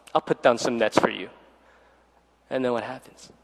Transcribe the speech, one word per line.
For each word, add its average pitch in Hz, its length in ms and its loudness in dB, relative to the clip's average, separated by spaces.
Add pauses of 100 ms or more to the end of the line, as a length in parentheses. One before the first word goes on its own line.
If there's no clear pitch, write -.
(140)
I'll 156 60 0
put - 220 -2
down 120 160 6
some 120 200 -2
nets 107 200 0
for - 120 4
you. 101 200 -10 (1200)
And 131 140 -2
then 123 80 0
what 113 120 -2
happens? - 480 -16 (120)